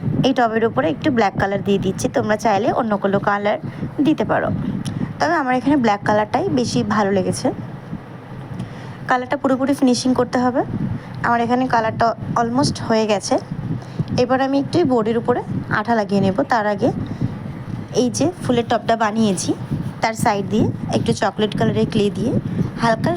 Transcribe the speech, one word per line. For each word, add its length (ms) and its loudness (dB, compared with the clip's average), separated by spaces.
এই 100 4
টবের 320 2
উপরে 240 0
একটু 200 -2
ব্ল্যাক 260 2
কালার 280 0
দিয়ে 200 2
দিচ্ছি, 240 -2
তোমরা 280 0
চাইলে 360 2
অন্য 260 0
কোনো 200 2
কালার 300 0
দিতে 200 2
পারো, 240 0
তবে 200 2
আমার 200 0
এখানে 200 2
ব্ল্যাক 260 2
কালারটাই 440 0
বেশি 200 0
ভালো 180 2
লেগেছে। 340 0
কালারটা 300 0
পুরোপুরি 380 2
ফিনিশিং 400 2
করতে 240 0
হবে। 220 2
আমার 180 2
এখানে 280 2
কালারটা 380 2
অলমোস্ট 460 2
হয়ে 240 2
গেছে। 280 0
এবার 260 2
আমি 160 2
একটু 180 0
বোর্ডের 300 2
উপরে 220 0
আঠা 160 0
লাগিয়ে 300 2
নেব। 120 2
তার 160 2
আগে 220 0
এই 160 4
যে 160 0
ফুলের 280 0
টবটা 280 2
বানিয়েছি, 560 0
তার 240 -2
সাইড 260 2
দিয়ে 160 2
একটু 200 0
চকলেট 400 -2
কালারের 360 0
ক্লে 200 0
দিয়ে 220 -2
হালকা 380 0